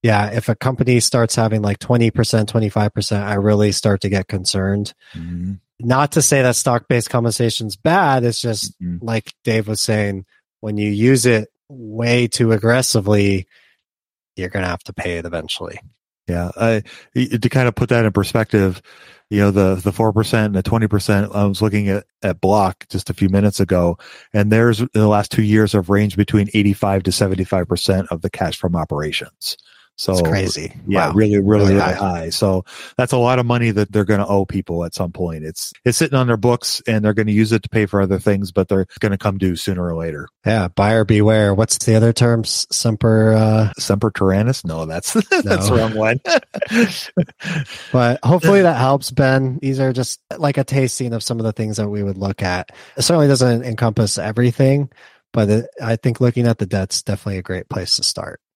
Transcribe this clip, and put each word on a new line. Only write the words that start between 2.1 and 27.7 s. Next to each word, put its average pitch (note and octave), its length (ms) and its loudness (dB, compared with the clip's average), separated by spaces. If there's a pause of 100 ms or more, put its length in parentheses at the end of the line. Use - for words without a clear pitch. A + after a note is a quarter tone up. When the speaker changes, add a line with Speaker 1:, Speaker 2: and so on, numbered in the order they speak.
Speaker 1:
percent, A2 360 0
twenty-five G#2+ 460 -2
percent, G2+ 300 -4
I G#2 100 -4
really G#2 380 2
start G2 300 0
to G2 60 -4
get F#2+ 200 -2
concerned. G2 640 -4 (220)
Speaker 2:
Mm-hmm. F2 380 -8 (260)
Speaker 1:
Not C3 320 0
to D3+ 100 2
say C#3 200 2
that B2 120 2
stock-based A#2+ 560 0
compensation's A#2 680 -2
bad. D#3 480 2
It's A#2 160 -2
just, - 400 -6
Speaker 2:
Mm-hmm. F2 240 -8
Speaker 1:
like A2+ 280 -6 (100)
Dave A2 240 -2
was G#2+ 140 -6
saying, G2+ 440 -2 (360)
when G#2+ 180 -6
you G#2 100 -2
use A#2 380 2
it A2 220 2 (200)
way A#2 600 -2
too A2+ 240 2
aggressively, G#2 920 2 (920)
you're F#2 140 -8
gonna F#2 180 -4
have E2+ 160 -8
to - 80 -16
pay F2 260 -6
it E2 80 -10
eventually. E2 520 -10 (500)
Speaker 2:
Yeah. F2 280 -2
I, A2+ 260 0 (320)
y-, B2 120 0 (140)
to A#2+ 80 0
kind B2+ 200 2
of A2+ 60 -2
put B2 160 -2
that A#2 140 4
in G#2 80 2
perspective, G2+ 680 0 (500)
you G#2 100 0
know, G2+ 100 4
the, F#2+ 240 2
the F#2 180 -2
four A2 200 2
percent G#2+ 340 0
and G2+ 80 -2
the F#2+ 80 0
twenty A2+ 240 0
percent, G2+ 480 0
I G2+ 100 0
was G2 160 -2
looking G#2 280 0
at, G2 160 -2 (180)
at F2+ 180 -4
Block F#2+ 480 2
just - 220 -8
a - 40 -4
few G2 140 0
minutes G2+ 300 2
ago, F2 400 0 (340)
and G#2 200 2
theirs A2+ 280 4
in B2 140 -2
the G#2+ 140 4
last G#2 240 2
two A2+ 100 0
years G#2+ 300 4
have F#2+ 180 0
ranged G2+ 260 2
between G2+ 380 0
eighty-five G2 500 2
to F#2 80 0
seventy-five F#2 540 -2
percent F#2 440 -2